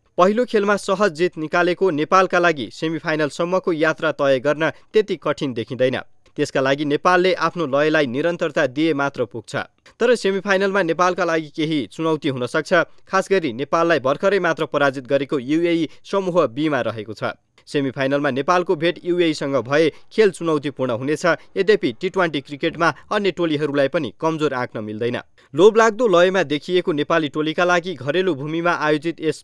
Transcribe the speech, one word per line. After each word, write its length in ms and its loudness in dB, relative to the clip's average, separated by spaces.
पहिलो 280 4
खेलमा 300 0
सहज 380 0
जित 240 -2
निकालेको 540 0
नेपालका 480 2
लागि 340 2
सेमिफाइनलसम्मको 1000 -2
यात्रा 380 0
तय 280 2
गर्न 300 0
त्यति 320 0
कठिन 300 -4
देखिँदैन। 460 -2
त्यसका 240 -2
लागि 240 0
नेपालले 480 2
आफ्नो 320 -2
लयलाई 420 2
निरन्तरता 600 -2
दिए 260 0
मात्र 320 -2
पुग्छ। 300 -10
तर 200 2
सेमिफाइनलमा 680 0
नेपालका 400 0
लागि 320 -2
केही 320 -2
चुनौती 420 -2
हुन 160 -4
सक्छ। 640 -2
खास 240 -2
गरी 240 0
नेपाललाई 440 0
भर्खरै 400 0
मात्र 280 0
पराजित 400 0
गरेको 320 0
युएई 500 0
समूह 440 0
बीमा 340 -2
रहेको 320 -6
छ। 260 -6
सेमिफाइनलमा 640 -2
नेपालको 440 0
भेट 280 -2
युएईसँग 520 0
भए 220 2
खेल 240 2
चुनौतीपूर्ण 600 -2
हुनेछ। 340 -4
यद्यपि 480 0
टी 100 -4
ट्वेन्टी 320 -2
क्रिकेटमा 520 -2
अन्य 200 0
टोलीहरूलाई 560 0
पनि 280 -4
कमजोर 380 -2
आँक्न 300 -6
मिल्दैन। 360 -4
लोभलाग्दो 540 4
लयमा 360 4
देखिएको 500 -2
नेपाली 340 0
टोलीका 380 -2
लागि 280 0
घरेलु 420 -2
भूमिमा 360 -2
आयोजित 480 -2
यस 240 -4